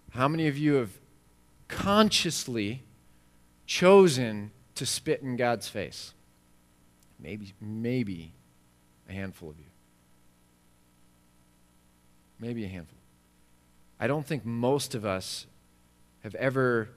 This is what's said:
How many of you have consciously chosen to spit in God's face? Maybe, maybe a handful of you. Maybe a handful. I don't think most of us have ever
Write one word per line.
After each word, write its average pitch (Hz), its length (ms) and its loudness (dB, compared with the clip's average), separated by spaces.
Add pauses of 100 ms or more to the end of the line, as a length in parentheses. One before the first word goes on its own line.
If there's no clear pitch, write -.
(120)
How 127 160 0
many 160 200 0
of 139 100 -2
you 147 180 2
have 117 140 2 (800)
consciously 139 1120 0 (880)
chosen 131 840 6 (260)
to 135 100 -6
spit - 360 -2
in 127 160 -6
God's 120 320 0
face? - 440 -10 (1040)
Maybe, 98 420 -12
maybe 107 720 -4 (760)
a 90 60 -12
handful 95 380 -10
of 78 80 -20
you. 71 60 -20 (2750)
Maybe 113 260 -6
a - 20 -8
handful. 90 300 -12 (1000)
I 113 80 -2
don't 143 180 -2
think 107 200 -4
most 123 500 0
of 107 100 -4
us - 420 -6 (760)
have 104 120 -12
ever 123 600 0